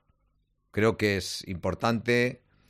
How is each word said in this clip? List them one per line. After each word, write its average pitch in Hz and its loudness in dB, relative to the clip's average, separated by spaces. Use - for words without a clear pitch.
Creo 107 2
que 104 2
es - -8
importante 117 0